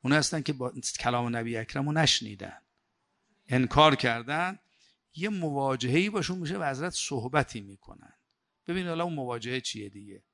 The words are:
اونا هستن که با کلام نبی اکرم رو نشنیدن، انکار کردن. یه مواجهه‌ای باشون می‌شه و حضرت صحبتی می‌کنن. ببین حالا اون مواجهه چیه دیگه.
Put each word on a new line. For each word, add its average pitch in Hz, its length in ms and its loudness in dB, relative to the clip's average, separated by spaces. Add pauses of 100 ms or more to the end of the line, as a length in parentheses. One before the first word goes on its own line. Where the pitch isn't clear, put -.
اونا 135 140 2
هستن 156 260 0
که 151 100 -2
با 127 200 -4 (280)
کلام 120 360 0
نبی 117 200 -4
اکرم 139 300 -4
رو 151 60 -2
نشنیدن، 110 640 0 (880)
انکار 131 480 6
کردن. 143 640 -2 (560)
یه 175 140 -4
مواجهه‌ای 139 840 2
باشون 185 280 -2
می‌شه 175 200 -4
و 170 60 -2
حضرت 143 280 -2
صحبتی 127 680 -2
می‌کنن. - 520 -20 (540)
ببین 180 200 -2
حالا 165 180 0
اون 170 100 -2
مواجهه 123 460 -4
چیه 107 280 -8
دیگه. 101 340 -16 (100)